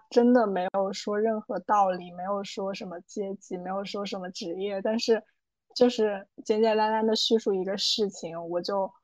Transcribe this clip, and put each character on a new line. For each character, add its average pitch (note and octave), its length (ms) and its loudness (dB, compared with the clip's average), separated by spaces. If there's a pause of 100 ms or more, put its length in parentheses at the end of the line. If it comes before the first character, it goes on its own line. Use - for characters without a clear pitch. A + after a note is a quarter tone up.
真 A#3+ 240 6
的 A#3+ 140 6
没 F#3 260 0
有 G3 180 0
说 G#3 280 -4
任 A3 200 0
何 - 200 -6
道 G3+ 320 4
理， F3+ 220 -6
没 F3+ 100 -10
有 G3 200 -4
说 G3 300 -6
什 G3+ 140 -10
么 F3 140 -12
阶 G3 340 -6
级， - 200 -12
没 F3+ 140 -8
有 G3 160 -4
说 G3+ 180 -6
什 G3 160 -8
么 F3+ 120 -8
职 E3+ 240 -8
业， G3 260 -4
但 A3 180 0
是 A3+ 220 2 (540)
就 B3 120 6
是 G#3 400 0 (160)
简 G#3+ 160 0
简 A3 160 4
单 A3 160 2
单 A3 140 2
的 A3 100 2
叙 A3+ 220 2
述 A3 160 2
一 F#3+ 100 0
个 F#3+ 140 -4
事 G3 320 0
情， E3+ 400 -10
我 F3 100 0
就 G3 320 -2 (120)